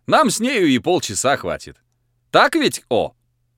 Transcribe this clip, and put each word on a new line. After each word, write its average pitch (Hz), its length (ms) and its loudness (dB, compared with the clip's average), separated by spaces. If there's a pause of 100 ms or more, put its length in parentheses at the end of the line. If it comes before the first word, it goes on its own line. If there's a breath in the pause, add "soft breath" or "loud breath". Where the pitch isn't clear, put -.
Нам 240 240 2
с 190 100 -4
нею 226 260 0
и 131 120 2
полчаса 135 580 -2
хватит. - 460 -10 (480)
Так 240 260 4
ведь, 247 320 -2
О? 95 260 -2 (440)